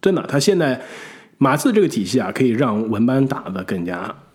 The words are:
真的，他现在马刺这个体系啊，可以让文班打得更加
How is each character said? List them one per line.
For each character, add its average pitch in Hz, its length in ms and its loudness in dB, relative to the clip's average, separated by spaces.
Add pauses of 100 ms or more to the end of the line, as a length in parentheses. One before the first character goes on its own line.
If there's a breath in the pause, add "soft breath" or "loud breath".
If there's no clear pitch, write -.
真 190 140 4
的， 147 80 -2
他 139 160 -2
现 185 180 4
在 139 240 0 (560 loud breath)
马 135 180 4
刺 240 160 2
这 214 80 4
个 190 80 4
体 110 160 -2
系 123 160 0
啊， 95 120 -4
可 - 120 0
以 127 60 4
让 110 400 0
文 110 160 2
班 131 220 2
打 - 220 -6
得 95 140 -8
更 90 220 -6
加 87 280 -8 (220)